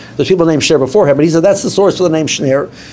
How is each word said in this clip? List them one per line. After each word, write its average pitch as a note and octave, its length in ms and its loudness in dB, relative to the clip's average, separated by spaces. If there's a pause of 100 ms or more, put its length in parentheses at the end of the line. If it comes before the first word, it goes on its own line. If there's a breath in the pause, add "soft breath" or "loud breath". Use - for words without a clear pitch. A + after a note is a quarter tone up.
(160 loud breath)
There's C#3 120 -2
people F#3 160 2
named D#3+ 160 0
Shner D#3 180 0
before C#3+ 300 0
him, C#3+ 80 2
but D3 80 2
he E3 60 2
said D#3+ 120 2
that's G3 200 0
the G#3+ 80 -4
source G3 260 0
for F#3 80 -4
the F3 60 0
name D#3 160 -2
Shner. C#3 440 -2 (220 loud breath)